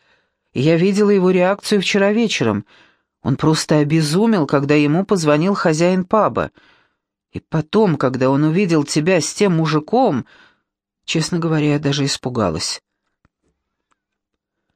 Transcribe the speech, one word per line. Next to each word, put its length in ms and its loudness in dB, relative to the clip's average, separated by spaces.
И 80 -4
я 140 2
видела 340 2
его 200 2
реакцию 520 0
вчера 300 0
вечером. 540 -2
Он 140 -2
просто 420 0
обезумел, 680 0
когда 280 0
ему 300 2
позвонил 480 0
хозяин 500 0
паба. 480 -2
И 80 -12
потом, 580 0
когда 320 0
он 140 2
увидел 400 2
тебя 380 0
с 120 -6
тем 240 0
мужиком, 680 0
честно 340 -4
говоря, 340 0
я 60 0
даже 260 -2
испугалась». 760 -4